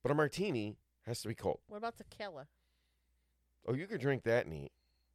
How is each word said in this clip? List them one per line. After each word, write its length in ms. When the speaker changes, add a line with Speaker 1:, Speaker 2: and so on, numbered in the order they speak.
Speaker 1:
But 80
a 20
martini 640
has 200
to 60
be 60
cold. 320
Speaker 2:
What 120
about 180
tequila? 500
Speaker 1:
Oh, 80
you 140
could 120
drink 220
that 240
neat. 240